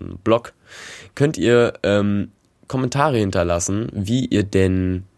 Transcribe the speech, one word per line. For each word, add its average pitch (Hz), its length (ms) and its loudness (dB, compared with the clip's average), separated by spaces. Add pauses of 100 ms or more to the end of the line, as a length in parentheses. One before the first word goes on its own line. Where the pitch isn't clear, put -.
ein 90 220 -12
Blog, 117 300 0 (600)
könnt 143 240 0
ihr, 120 360 4 (100)
ähm, 101 480 0 (360)
Kommentare 135 500 0
hinterlassen, 95 760 0
wie 110 320 -2
ihr 104 160 0
denn, 92 600 0 (140)